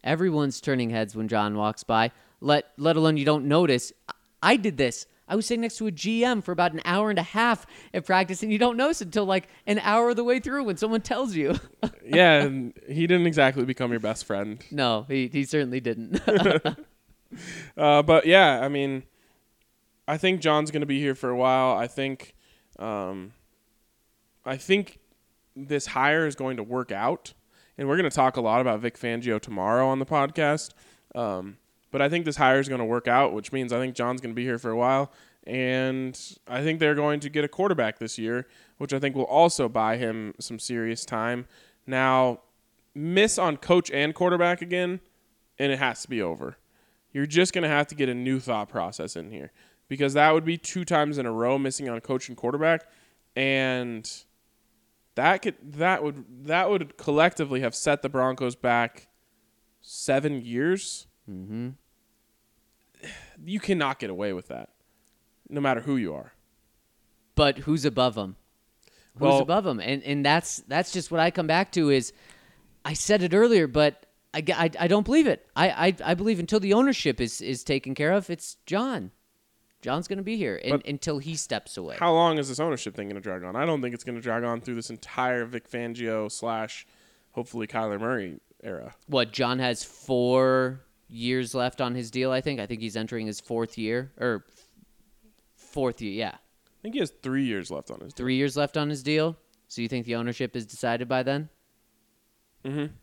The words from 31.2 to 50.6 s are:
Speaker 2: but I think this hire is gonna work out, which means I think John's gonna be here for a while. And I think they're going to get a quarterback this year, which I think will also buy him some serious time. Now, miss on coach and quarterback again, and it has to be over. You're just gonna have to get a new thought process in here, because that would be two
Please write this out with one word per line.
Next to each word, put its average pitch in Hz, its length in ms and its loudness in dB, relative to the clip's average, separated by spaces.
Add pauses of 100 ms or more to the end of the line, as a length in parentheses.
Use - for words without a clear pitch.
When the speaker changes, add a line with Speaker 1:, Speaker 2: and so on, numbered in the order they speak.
Speaker 2:
but 139 100 0
I 143 60 4
think 170 160 -2
this 147 120 -4
hire 135 220 6
is 139 100 0
gonna 127 160 -2
work 117 220 -2
out, 127 260 4
which 104 200 -8
means 127 200 -4
I 120 60 0
think 127 160 -4
John's 123 260 -2
gonna 117 140 -10
be 120 100 -4
here 123 140 -2
for 120 120 -6
a 110 60 -2
while. 135 360 2 (340)
And 131 720 -2 (280)
I 127 140 -4
think 160 180 0
they're 151 160 4
going 147 240 0
to 143 100 -8
get 151 140 0
a 147 40 -2
quarterback 160 520 0
this 110 180 -8
year, 117 300 -4 (300)
which 147 140 -6
I 135 60 0
think 139 160 -2
will 135 100 -2
also 151 440 4
buy 110 280 0
him 113 440 -6
some 117 180 -12
serious 113 460 -6
time. 120 420 -4 (400)
Now, 131 540 2 (540)
miss 180 440 2
on 170 180 0
coach 175 360 2
and 147 220 0
quarterback 175 460 2
again, 180 380 -4 (600)
and 139 120 2
it 131 60 -2
has 127 240 -2
to - 60 -14
be 120 120 -4
over. 82 360 -6 (560)
You're 143 140 -2
just 170 260 2
gonna 170 160 -2
have 147 200 2
to 151 80 -16
get 139 120 0
a 123 60 -2
new 131 240 -2
thought 113 300 -4
process 87 480 -6
in 85 160 -12
here, 76 180 -14 (380)
because 139 260 -2
that 151 180 6
would 160 120 2
be 165 120 -2
two - 280 -8